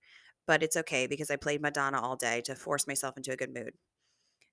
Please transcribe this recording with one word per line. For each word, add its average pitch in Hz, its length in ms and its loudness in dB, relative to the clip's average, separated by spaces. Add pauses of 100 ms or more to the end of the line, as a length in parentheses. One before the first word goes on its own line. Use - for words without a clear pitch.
(460)
but 156 160 6
it's 160 140 2
okay 156 300 2
because 147 240 -2
I 143 60 2
played 147 260 0
Madonna 143 380 2
all 127 160 -2
day 120 260 0
to 135 120 -6
force - 320 0
myself 139 300 -4
into 135 160 -6
a 131 40 -2
good 131 180 -6
mood, 120 180 -8 (800)